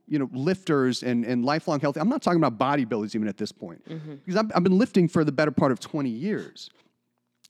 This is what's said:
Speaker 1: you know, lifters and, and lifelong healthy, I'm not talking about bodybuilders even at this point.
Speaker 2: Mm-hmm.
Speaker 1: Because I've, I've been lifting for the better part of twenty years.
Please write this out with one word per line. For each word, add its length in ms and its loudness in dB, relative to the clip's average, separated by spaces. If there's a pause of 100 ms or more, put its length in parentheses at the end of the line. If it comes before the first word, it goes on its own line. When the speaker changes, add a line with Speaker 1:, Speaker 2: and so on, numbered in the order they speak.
Speaker 1:
you 120 0
know, 140 -2
lifters 720 0
and, 220 0
and 200 0
lifelong 340 0
healthy, 200 -2
I'm 100 0
not 120 -2
talking 220 4
about 140 0
bodybuilders 580 0
even 120 -2
at 100 -6
this 140 -6
point. 380 -16
Speaker 2:
Mm-hmm. 260 -12
Speaker 1:
Because 220 -4
I've, 180 0
I've 80 4
been 140 4
lifting 300 4
for 160 2
the 80 0
better 200 2
part 200 2
of 80 -2
twenty 300 -6
years. 600 -6 (800)